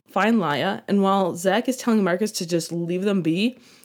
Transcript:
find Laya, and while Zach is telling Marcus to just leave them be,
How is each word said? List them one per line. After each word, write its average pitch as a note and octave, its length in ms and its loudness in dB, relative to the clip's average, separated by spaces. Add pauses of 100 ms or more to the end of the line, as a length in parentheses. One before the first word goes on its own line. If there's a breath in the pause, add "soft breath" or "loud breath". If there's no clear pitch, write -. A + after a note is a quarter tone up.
find G#3+ 300 2
Laya, D#3+ 480 -2
and G3+ 160 2
while F#3+ 320 2
Zach F#3+ 340 0
is B3+ 80 0
telling A3 280 2
Marcus F3+ 280 0
to F3+ 140 -6
just E3 240 -2
leave E3+ 320 -4
them G3 200 0
be, F#3 360 0 (260 soft breath)